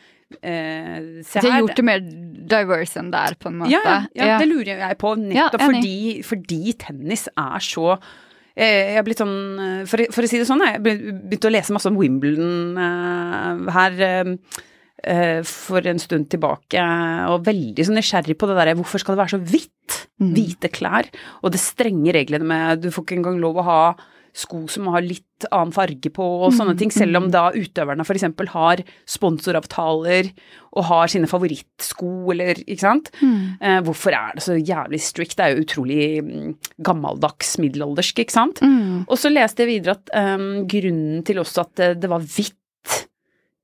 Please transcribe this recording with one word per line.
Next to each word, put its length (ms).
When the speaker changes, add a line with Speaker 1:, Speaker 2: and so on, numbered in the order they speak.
Speaker 1:
eh, 800
se 160
Speaker 2:
De 80
har 40
Speaker 1:
her, 100
Speaker 2:
gjort 140
det 100
mer 140
diverse 1000
enn 140
det 80
er, 160
på 120
en 120
måte. 120
Speaker 1:
Ja, 120
ja, 220
ja, 100
Speaker 2:
Ja. 140
Speaker 1:
det 100
lurer 160
jeg 200
på, 180
Speaker 2:
Ja, 160
Speaker 1:
nettopp 120
Speaker 2:
enig. 640
Speaker 1:
fordi, 20
fordi 520
tennis 500
er 220
så, 400
eh, 360
jeg 20
har 80
blitt 140
sånn, 640
eh, 40
for, 120
for 120
å 40
si 120
det 80
sånn, 140
jeg 220
be-, 280
begynte 200
å 20
lese 200
masse 160
om 100
Wimbledon, 800
eh, 960
her, 300
eh, 340
eh, 400
for 340
en 120
stund 300
tilbake, 520
og 160
veldig 400
sånn 120
nysgjerrig 400
på 100
det 100
der, 180
hvorfor 240
skal 160
det 100
være 140
så 60
hvitt? 260
Speaker 2:
Mm. 140
Speaker 1:
Hvite 380
klær, 340
og 80
det 80
strenge 540
reglene 320
med, 360
du 80
får 160
ikke 140
engang 200
lov 180
å 60
ha 320
sko 360
som 180
har 140
litt 500
annen 220
farge 380
på, 80
og 320
sånne 240
Speaker 2:
Mm, 40
Speaker 1:
ting, 120
selv 260
om 120
Speaker 2:
mm. 20
Speaker 1:
da 200
utøverne 540
for 100
eksempel 340
har 280
sponsoravtaler, 1200
og 100
har 240
sine 200
favorittsko, 1080
eller, 220
ikke 120
sant? 320
Speaker 2:
Mm. 400
Speaker 1:
Eh, 200
hvorfor 320
er 220
det 80
så 160
jævlig 400
strict? 380
Det 80
er 100
jo 80
utrolig, 580
mm, 340
gammeldags, 760
middelaldersk, 600
ikke 120
sant? 300
Speaker 2:
Mm. 460
Speaker 1:
Og 100
så 140
leste 320
jeg 80
videre 80
at, 220
ehm, 540
grunnen 560
til 140
også 240
at, 180
eh, 140
det 160
var 100
hvitt, 880